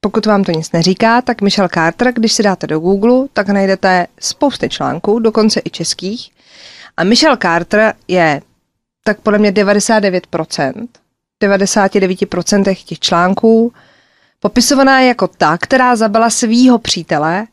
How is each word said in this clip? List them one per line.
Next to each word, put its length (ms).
Pokud 240
vám 180
to 80
nic 200
neříká, 500
tak 200
Michelle 320
Carter, 400
když 200
si 100
dáte 240
do 120
Google, 540
tak 160
najdete 580
spousty 500
článků, 500
dokonce 460
i 40
českých. 640
A 60
Michelle 380
Carter 520
je 340
tak 180
podle 180
mě 120
devadesát 480
devět 280
procent, 720
devadesáti 560
devíti 260
procentech 580
těch 160
článků 760
popisovaná 640
jako 260
ta, 300
která 380
zabila 340
svýho 500
přítele 720